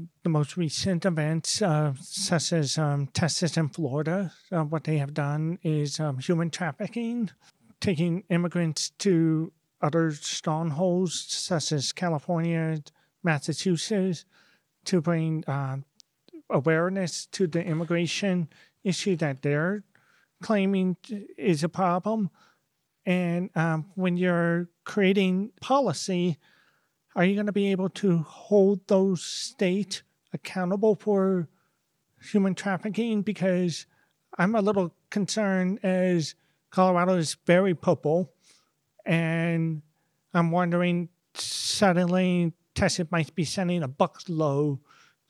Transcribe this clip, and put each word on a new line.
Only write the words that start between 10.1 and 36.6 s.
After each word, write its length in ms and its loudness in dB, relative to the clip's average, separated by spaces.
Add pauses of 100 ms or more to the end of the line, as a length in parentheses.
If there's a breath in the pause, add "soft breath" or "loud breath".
strongholds, 1040 -2
such 580 -4
as 220 -2
California, 880 -2 (420)
Massachusetts, 1000 0 (600 soft breath)
to 160 2
bring, 440 0
uh, 320 -4 (720)
awareness 800 0
to 200 -2
the 160 -2
immigration 840 -2 (340 soft breath)
issue 340 0
that 240 -2
they're 420 0 (580 soft breath)
claiming 560 0 (400)
is 260 2
a 60 -2
problem. 600 0 (760 soft breath)
And, 500 0
um, 300 0 (100)
when 220 0
you're 500 0 (160)
creating 680 2 (100)
policy, 760 0 (760 soft breath)
are 100 2
you 100 2
gonna 160 -2
be 200 0
able 180 0
to 300 2
hold 680 2
those 340 2
states 840 -4 (280)
accountable 640 0
for 540 0 (720)
human 340 2
trafficking? 680 -2
Because 640 -2 (520)
I'm 180 2
a 60 2
little 320 0 (160)
concerned, 720 0
as 520 0 (340)